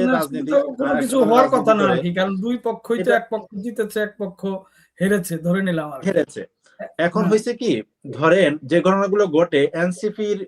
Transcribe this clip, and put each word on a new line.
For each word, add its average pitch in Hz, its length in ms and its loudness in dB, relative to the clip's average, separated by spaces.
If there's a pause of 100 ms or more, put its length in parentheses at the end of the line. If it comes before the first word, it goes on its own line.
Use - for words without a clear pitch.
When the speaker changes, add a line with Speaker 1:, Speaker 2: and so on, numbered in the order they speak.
Speaker 1:
না, 254 120 2
Speaker 2:
রাজনীতি, 147 320 -2
Speaker 1:
সেটা 285 160 2
তো 285 120 -4
কোনো 269 200 -2
Speaker 2:
আহ, 247 80 0
Speaker 1:
কিছু 262 160 -2
Speaker 2:
একটা 233 120 4
Speaker 1:
হওয়ার 254 160 6
Speaker 2:
রাজনীতি 262 180 2
Speaker 1:
কথা 220 120 4
না 208 80 2
Speaker 2:
করে, 190 100 2
Speaker 1:
আর 180 100 0
কি, 175 120 -2
কারণ 190 260 -2
দুই 240 180 -4
পক্ষই 208 380 -4
তো - 60 -4
Speaker 2:
এটা 220 140 2
Speaker 1:
এক - 140 -2
পক্ষ 214 240 -6
জিতেছে, 214 460 -6
এক 208 180 -6
পক্ষ 185 220 -10 (580)
হেরেছে, 180 400 0
ধরে 175 240 0
নিলাম 165 300 -2
আর 135 80 -12
কি। 165 60 -4
Speaker 2:
হেরেছে। 165 360 -2 (560)
এখন 175 220 0
Speaker 1:
হ্যাঁ। 180 100 2
Speaker 2:
হয়েছে 220 240 2
কি, 226 180 -2 (380)
ধরেন 156 540 2
যে 160 160 2
ঘটনাগুলো 196 460 2
ঘটে, 160 340 2 (140)
এনসিপির 202 720 -4